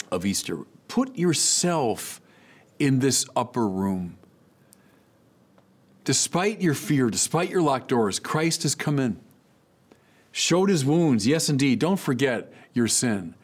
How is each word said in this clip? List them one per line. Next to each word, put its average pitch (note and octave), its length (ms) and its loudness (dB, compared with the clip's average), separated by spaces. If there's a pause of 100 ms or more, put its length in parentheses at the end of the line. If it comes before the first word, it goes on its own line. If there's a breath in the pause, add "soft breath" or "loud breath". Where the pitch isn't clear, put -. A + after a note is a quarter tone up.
(140)
of F2+ 140 -4
Easter. F2 320 -4 (280)
Put C4 300 -4
yourself D#3+ 1040 0 (580 soft breath)
in C3+ 220 2
this B2+ 340 0
upper A#2+ 320 -2
room. F#2 520 -4 (1900 soft breath)
Despite F#3 540 -2
your E3 140 2
fear, C3 360 0
despite D#3 400 -2
your F#3 120 0
locked C3+ 260 0
doors, A2 320 2
Christ D#3+ 420 -2
has D3 140 -2
come C#3+ 240 -2
in, A2+ 180 -2 (1120 soft breath)
showed F#3 380 2
his D#3+ 160 2
wounds. C#3 420 4
Yes, D#3 220 2
indeed, C3+ 320 2
don't F3+ 180 0
forget B2+ 540 -2 (200 loud breath)
your A#2+ 140 2
sin. G2+ 580 -2